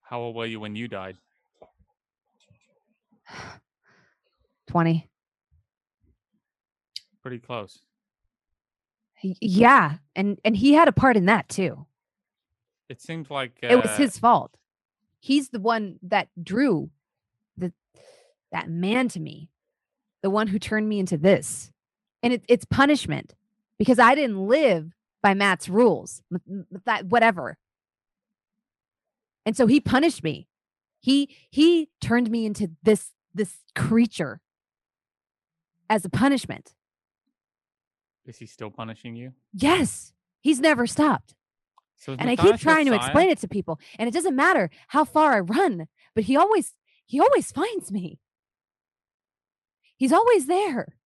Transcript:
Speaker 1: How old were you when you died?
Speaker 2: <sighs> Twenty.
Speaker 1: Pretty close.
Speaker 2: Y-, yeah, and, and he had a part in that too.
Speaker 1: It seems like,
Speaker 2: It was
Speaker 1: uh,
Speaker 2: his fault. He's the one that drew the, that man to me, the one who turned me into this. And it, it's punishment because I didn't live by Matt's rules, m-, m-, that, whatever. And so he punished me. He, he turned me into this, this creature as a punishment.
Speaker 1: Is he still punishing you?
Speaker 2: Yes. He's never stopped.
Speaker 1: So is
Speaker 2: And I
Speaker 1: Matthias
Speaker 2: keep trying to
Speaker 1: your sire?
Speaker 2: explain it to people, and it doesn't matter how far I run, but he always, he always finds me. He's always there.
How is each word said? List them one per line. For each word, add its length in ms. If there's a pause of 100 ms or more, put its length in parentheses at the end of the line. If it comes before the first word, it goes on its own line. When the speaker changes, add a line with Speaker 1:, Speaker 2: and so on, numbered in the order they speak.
Speaker 1:
How 160
old 160
were 100
you 140
when 160
you 120
died? 300 (2000)
Speaker 2:
<sighs> 60 (1300)
Twenty. 420 (2000)
Speaker 1:
Pretty 180
close. 400 (1400)
Speaker 2:
Y-, 180
yeah, 540 (200)
and, 280
and 120
he 180
had 140
a 40
part 260
in 80
that 240
too. 360 (1040)
Speaker 1:
It 120
seems 280
like, 220 (100)
Speaker 2:
It 140
was 160
Speaker 1:
uh, 60
Speaker 2:
his 200
fault. 380 (640)
He's 300
the 100
one 420
that 280 (120)
drew 480 (680)
the, 140 (800)
that 180
man 400
to 100
me, 300 (720)
the 80
one 160
who 120
turned 300
me 100
into 180
this. 540 (520)
And 100
it, 140
it's 180
punishment 680 (420)
because 220
I 160
didn't 320
live 460 (280)
by 140
Matt's 340
rules, 540 (100)
m-, 160
m-, 160 (200)
that, 200
whatever. 520 (1900)
And 100
so 120
he 120
punished 440
me. 240 (520)
He, 300 (220)
he 380 (120)
turned 300
me 160
into 240 (100)
this, 300 (220)
this 240 (180)
creature 680 (1500)
as 160
a 60
punishment. 640 (1500)
Speaker 1:
Is 120
he 80
still 240
punishing 460
you? 180 (200)
Speaker 2:
Yes. 600 (280)
He's 180
never 260
stopped. 480 (640)
Speaker 1:
So 160
is 60
Speaker 2:
And 100
I 40
Speaker 1:
Matthias 200
Speaker 2:
keep 80
trying 240
to 60
Speaker 1:
your 80
sire? 80
Speaker 2:
explain 240
it 80
to 80
people, 320 (180)
and 100
it 60
doesn't 220
matter 340 (200)
how 160
far 280
I 60
run, 480 (280)
but 100
he 120
always, 360 (320)
he 140
always 320
finds 400
me. 280 (1800)
He's 160
always 340
there. 480 (100)